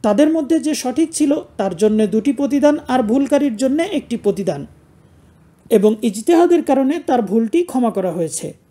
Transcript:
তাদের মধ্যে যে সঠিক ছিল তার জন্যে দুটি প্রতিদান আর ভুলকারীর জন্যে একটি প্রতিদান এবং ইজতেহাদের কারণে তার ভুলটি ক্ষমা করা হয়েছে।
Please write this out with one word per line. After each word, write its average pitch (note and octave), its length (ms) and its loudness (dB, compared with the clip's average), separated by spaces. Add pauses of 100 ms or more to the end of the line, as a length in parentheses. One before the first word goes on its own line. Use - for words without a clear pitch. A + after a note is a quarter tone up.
তাদের C#4+ 280 4
মধ্যে D#4+ 300 0
যে C#4+ 160 -2
সঠিক D4 380 -4
ছিল D4 220 0 (220)
তার F#3+ 200 -2
জন্যে G#3+ 300 2
দুটি A3 260 0
প্রতিদান C#4+ 540 2
আর B3+ 160 0
ভুলকারীর C#4 540 0
জন্যে C4+ 260 0
একটি D#4 340 -4
প্রতিদান F3 480 -4 (1040)
এবং G#3+ 320 4
ইজতেহাদের D#4+ 640 2
কারণে C#4 360 0
তার C4+ 220 0
ভুলটি A3+ 420 0
ক্ষমা B3 280 -2
করা F#3 200 -2
হয়েছে। D#3+ 420 -6 (180)